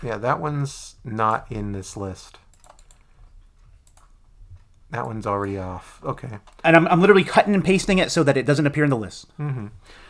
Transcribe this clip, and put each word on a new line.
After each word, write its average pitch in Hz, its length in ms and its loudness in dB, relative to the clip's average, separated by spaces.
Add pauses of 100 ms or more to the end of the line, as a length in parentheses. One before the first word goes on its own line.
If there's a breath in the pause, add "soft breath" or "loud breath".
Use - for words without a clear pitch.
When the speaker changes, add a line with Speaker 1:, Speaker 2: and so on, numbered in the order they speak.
Speaker 1:
Yeah, 110 140 -6
that 127 240 -2
one's 147 540 -6 (100)
not 110 480 -2
in 104 200 -8
this 95 220 -12
list. 98 440 -12 (2500)
That 123 160 -6
one's 110 200 -8
already 101 320 -2
off. 92 460 -12
Okay. 123 340 -8 (260)
Speaker 2:
And 165 100 6
I'm, 165 140 6
I'm 175 140 4
literally 196 220 8
cutting - 300 2
and 190 100 2
pasting 185 340 2
it 170 120 0
so 170 120 2
that 135 160 4
it 123 80 -2
doesn't 147 200 2
appear 147 180 0
in 147 60 2
the 135 60 2
list. 101 300 -10 (120)
Speaker 1:
Mm-hmm. 135 280 -8 (440 soft breath)